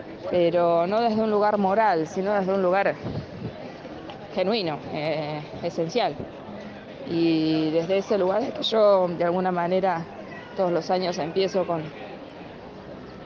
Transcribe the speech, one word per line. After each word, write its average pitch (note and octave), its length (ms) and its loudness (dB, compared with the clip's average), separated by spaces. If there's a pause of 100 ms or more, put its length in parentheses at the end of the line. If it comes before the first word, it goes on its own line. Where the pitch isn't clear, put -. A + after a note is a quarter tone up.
(300)
pero E3+ 580 4
no G#3+ 140 2
desde A3 200 2
un A3 100 2
lugar G#3 260 4
moral, F#3+ 500 4
sino F#3+ 260 -2
desde F#3+ 200 2
un G3 80 2
lugar F3+ 320 4 (1400)
genuino, F#3 420 0 (160)
eh, D3+ 480 -4 (220)
esencial. E3+ 520 0 (920)
Y D#3+ 640 2
desde E3 280 2
ese G3+ 180 2
lugar F#3+ 260 2
es C#4 100 -4
que - 100 -6
yo, G3+ 440 6
de E3+ 160 -2
alguna F#3 280 2
manera, F3 540 0 (500)
todos F#3 160 2
los E3 200 0
años F#3 260 0
empiezo F3+ 480 0
con, E3+ 160 -2 (1400)